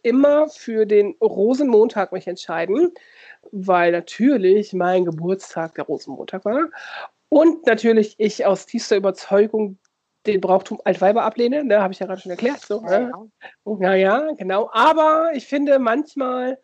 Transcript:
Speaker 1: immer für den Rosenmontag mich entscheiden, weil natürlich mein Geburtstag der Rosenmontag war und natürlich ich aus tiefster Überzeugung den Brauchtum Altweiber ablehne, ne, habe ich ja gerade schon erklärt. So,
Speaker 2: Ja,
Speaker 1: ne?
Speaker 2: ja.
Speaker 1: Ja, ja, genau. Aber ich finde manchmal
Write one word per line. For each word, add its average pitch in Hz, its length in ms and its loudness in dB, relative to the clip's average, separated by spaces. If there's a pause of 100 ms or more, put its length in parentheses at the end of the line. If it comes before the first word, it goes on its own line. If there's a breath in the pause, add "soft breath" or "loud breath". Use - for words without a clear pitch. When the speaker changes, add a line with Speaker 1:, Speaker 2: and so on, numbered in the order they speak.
Speaker 1:
immer 285 460 2
für 220 360 -4
den 202 360 2
Rosenmontag 220 920 2
mich 185 140 -10
entscheiden, 185 680 -2 (600 loud breath)
weil 185 400 0
natürlich 208 800 0
mein 180 320 0
Geburtstag 165 720 -6
der 147 80 -8
Rosenmontag 143 600 -10
war 277 240 -2 (600 loud breath)
und 311 380 4
natürlich 226 520 2
ich 208 280 -2
aus 190 200 0
tiefster 226 300 -2
Überzeugung 202 840 0 (480)
den 208 160 0
Brauchtum 185 420 0
Altweiber 190 380 2
ablehne, 254 420 -2
ne, 208 160 2
habe 190 140 -2
ich - 60 -14
ja 185 60 -6
gerade 190 140 -10
schon 190 100 -14
erklärt. 247 300 -4
So, 208 240 -8
Speaker 2:
Ja, 185 140 0
Speaker 1:
ne? 247 140 -4 (520 loud breath)
Speaker 2:
ja. 208 160 -6
Speaker 1:
Ja, 190 140 0
ja, 220 380 0
genau. 190 400 -4
Aber 311 600 2
ich 277 140 -10
finde 285 320 0
manchmal 254 840 -4